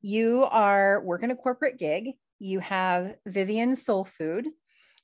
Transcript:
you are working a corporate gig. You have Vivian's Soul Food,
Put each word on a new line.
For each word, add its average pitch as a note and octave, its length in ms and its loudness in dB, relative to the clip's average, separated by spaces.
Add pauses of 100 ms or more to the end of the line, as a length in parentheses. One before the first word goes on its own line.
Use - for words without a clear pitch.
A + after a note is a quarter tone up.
you A3+ 480 2
are G3+ 520 4
working F3+ 280 -4
a B3+ 60 -4
corporate B3+ 420 -2
gig. F#3+ 340 -4 (260)
You F#3+ 220 -4
have F#3 560 -2 (100)
Vivian's G#3+ 580 -2
Soul G3 200 0
Food, F3 440 -6 (560)